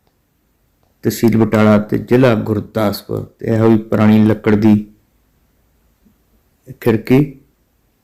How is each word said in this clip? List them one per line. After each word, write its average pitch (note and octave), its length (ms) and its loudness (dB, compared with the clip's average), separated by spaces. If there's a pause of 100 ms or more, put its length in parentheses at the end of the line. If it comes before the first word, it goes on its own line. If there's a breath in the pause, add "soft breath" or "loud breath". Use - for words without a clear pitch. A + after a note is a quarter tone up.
(1000)
ਤਹਿਸੀਲ A2 360 -2
ਬਟਾਲਾ G#2+ 400 2
ਤੇ G#2 200 -4
ਜ਼ਿਲ੍ਹਾ B2 380 0
ਗੁਰਦਾਸਪੁਰ। G#2+ 880 -6 (160)
ਤੇ - 60 -12
ਇਹ A2+ 120 -2
ਹੋਈ A2+ 200 2
ਪੁਰਾਣੀ G#2+ 480 2
ਲੱਕੜ A2 300 0
ਦੀ G#2 360 0 (1900)
ਖਿੜਕੀ। B2+ 580 0 (640)